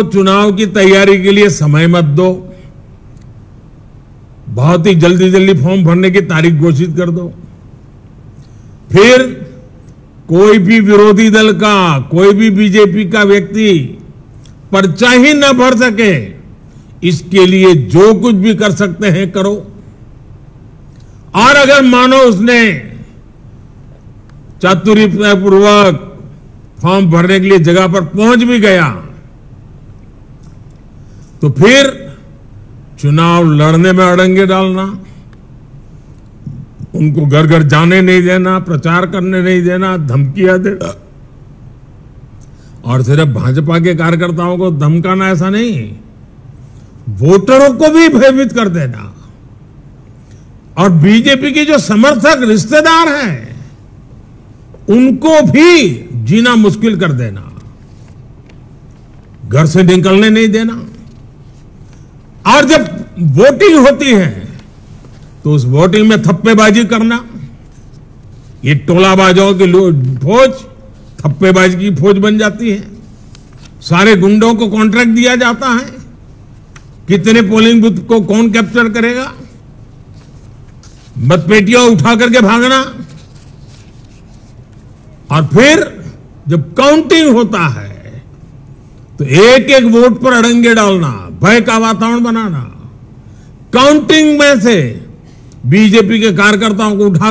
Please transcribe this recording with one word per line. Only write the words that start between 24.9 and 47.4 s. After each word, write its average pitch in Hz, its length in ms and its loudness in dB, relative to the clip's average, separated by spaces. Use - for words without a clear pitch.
फॉर्म 190 300 0
भरने 185 280 0
के 190 80 -2
लिए 190 140 4
जगह 175 260 2
पर 180 200 -4
पहुंच 226 360 0
भी 240 160 0
गया, 190 280 0
तो 147 100 0
फिर 254 460 0
चुनाव 165 520 0
लड़ने 160 420 2
में 185 120 2
अड़ंगे 185 400 2
डालना, 190 400 -2
उनको 151 300 -2
घर 147 220 0
घर 160 180 2
जाने 170 360 2
नहीं 185 220 2
देना, 185 380 -2
प्रचार 175 460 -4
करने 185 340 -4
नहीं 180 220 0
देना, 185 360 -2
धमकियां 143 640 -2
देना। 196 320 -8
और 123 220 -4
सिर्फ 147 260 0
भाजपा 131 500 -2
के 175 160 0
कार्यकर्ताओं 175 600 -4
को 185 160 -2
धमकाना 170 560 -2
ऐसा 185 200 -2
नहीं, 220 240 -4
वोटरों 247 580 2